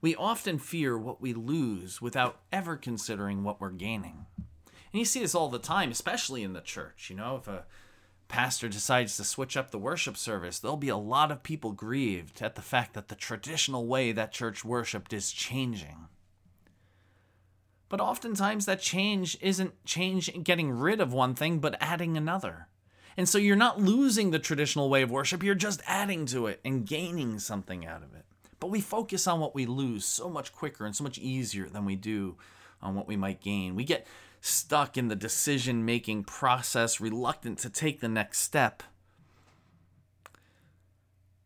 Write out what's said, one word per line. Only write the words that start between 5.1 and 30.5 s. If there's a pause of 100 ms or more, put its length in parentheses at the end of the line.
this
all
the
time,
especially
in
the
church.
You
know,
if
a (640)
pastor
decides
to
switch
up
the
worship
service,
there'll
be
a
lot
of
people
grieved
at
the
fact
that
the
traditional
way
that
church
worshiped
is
changing. (1800)
But
oftentimes
that
change
isn't
change (120)
getting
rid
of
one
thing,
but
adding
another. (480)
And
so
you're
not
losing
the
traditional
way
of
worship,
you're
just
adding
to
it
and
gaining
something
out
of
it. (340)
But
we
focus
on
what
we
lose
so
much